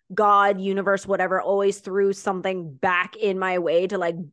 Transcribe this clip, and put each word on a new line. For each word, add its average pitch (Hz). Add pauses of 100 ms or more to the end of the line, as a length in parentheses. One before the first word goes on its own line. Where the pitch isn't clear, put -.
(140)
God, 202
universe, 196
whatever, 185
always 202
threw 196
something 185
back 180
in 202
my 185
way 170
to, 196
like, 170 (180)